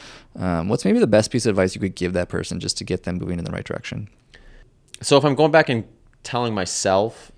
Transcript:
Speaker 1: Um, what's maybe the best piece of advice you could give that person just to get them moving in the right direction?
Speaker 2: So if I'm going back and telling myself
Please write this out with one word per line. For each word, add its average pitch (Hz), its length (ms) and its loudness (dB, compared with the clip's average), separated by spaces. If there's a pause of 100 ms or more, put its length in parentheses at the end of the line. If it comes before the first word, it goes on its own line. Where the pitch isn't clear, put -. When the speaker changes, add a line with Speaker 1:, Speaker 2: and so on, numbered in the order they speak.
(360)
Speaker 1:
Um, 87 340 -2
what's 120 160 0
maybe 214 140 2
the 196 80 4
best 110 240 4
piece 120 140 -2
of 117 60 4
advice 95 240 2
you 101 60 -8
could 95 140 -2
give 90 180 -2
that 87 160 -2
person 87 300 -6
just - 180 -8
to - 60 -8
get 92 200 -4
them 90 140 -6
moving 87 220 -6
in 85 60 -8
the - 60 -8
right - 140 -8
direction? - 420 -10 (960)
Speaker 2:
So 143 160 4
if 135 80 6
I'm 139 100 2
going 151 160 4
back 156 180 6
and 113 140 -2 (400)
telling 120 300 -4
myself 98 840 0